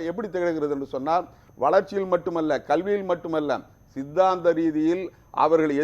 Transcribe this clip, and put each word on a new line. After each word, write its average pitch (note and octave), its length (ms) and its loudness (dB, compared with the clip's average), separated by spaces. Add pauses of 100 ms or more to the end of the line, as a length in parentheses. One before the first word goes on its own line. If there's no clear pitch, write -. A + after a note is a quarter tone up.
(100)
எப்படி - 180 -6
திகழ்கிறது D#3+ 480 -2
என்று C#3 100 -6
சொன்னால், D3+ 380 -2 (300)
வளர்ச்சியில் F#3+ 580 0
மட்டுமல்ல, D#3+ 500 0
கல்வியில் F#3+ 500 0
மட்டுமல்ல, D#3 460 -2 (360)
சித்தாந்த E3+ 580 2
ரீதியில் E3 600 0 (180)
அவர்கள் D#3 540 2